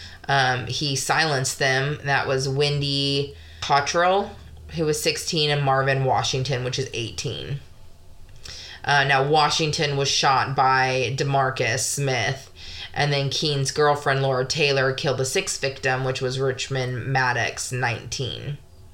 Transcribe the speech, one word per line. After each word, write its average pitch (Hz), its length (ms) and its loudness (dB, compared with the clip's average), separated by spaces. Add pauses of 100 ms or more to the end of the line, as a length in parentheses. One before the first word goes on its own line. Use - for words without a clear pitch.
(280)
Um, 127 380 2
he 135 300 -4
silenced 139 640 0
them. 139 460 2
That 139 240 0
was 135 200 0
Wendy 139 840 0 (260)
Cottrell, 180 720 2 (460)
who 165 80 0
was 151 180 0
sixteen, 151 480 0
and 143 120 2
Marvin 135 420 2
Washington, 131 600 0
which 127 140 -4
is 131 140 -2
eighteen. 92 680 -6 (1200)
Uh, 143 200 4
now, 139 240 4
Washington 151 680 2
was 139 120 2
shot 135 480 2
by 131 600 4
DeMarcus 131 640 2
Smith, 131 680 -2 (440)
and 143 180 0
then 139 180 0
Keene's 139 400 0
girlfriend, 143 520 2
Laura 131 220 2
Taylor, 135 480 2
killed 131 260 0
the 131 60 0
sixth - 360 -2
victim, 131 440 -2
which 131 160 -2
was 131 200 -2
Richmond 127 680 -2
Maddox, 123 640 -2
nineteen. 117 840 -4 (360)